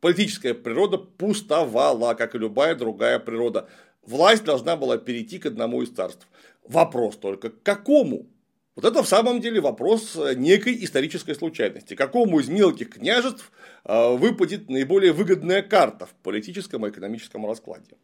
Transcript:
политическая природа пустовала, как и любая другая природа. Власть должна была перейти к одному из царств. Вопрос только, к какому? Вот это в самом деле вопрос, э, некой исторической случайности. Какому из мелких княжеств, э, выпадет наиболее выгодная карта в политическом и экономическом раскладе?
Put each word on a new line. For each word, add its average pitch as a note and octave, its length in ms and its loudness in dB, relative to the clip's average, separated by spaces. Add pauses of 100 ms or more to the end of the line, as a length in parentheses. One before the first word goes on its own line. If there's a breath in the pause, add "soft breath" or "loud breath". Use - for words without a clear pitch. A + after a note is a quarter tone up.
политическая E3+ 520 0
природа F3 440 -2
пустовала, C#3 1160 0
как A#2 220 -4
и - 20 -4
любая A2+ 380 0
другая A#2 420 -2
природа. A2+ 500 -4 (360 soft breath)
Власть F#3 400 4
должна D3 320 -2
была C3 220 -2
перейти A#2 420 -10
к - 80 -8
одному A#2 340 -4
из B2 80 -6
царств. - 380 -8 (360 soft breath)
Вопрос B2 520 0
только, G2 340 -8
к - 140 -20
какому? G3+ 640 2 (480)
Вот - 80 -14
это A#3+ 180 4
в G3 60 0
самом A#3 320 2
деле A3 220 -2
вопрос, E3 560 0
э, C#3+ 180 -2
некой G3+ 480 2
исторической D#3 500 -4
случайности. C#3+ 640 -6
Какому E3+ 460 2
из B2 80 -2
мелких E3+ 400 2
княжеств, A#3+ 600 -4 (360 loud breath)
э, A#2 320 2
выпадет F3 520 0
наиболее D#3 440 2
выгодная F3+ 480 0
карта E3+ 460 0
в - 80 -20
политическом A2 680 -8
и G#2 40 -2
экономическом G#2 560 -12
раскладе? - 580 -12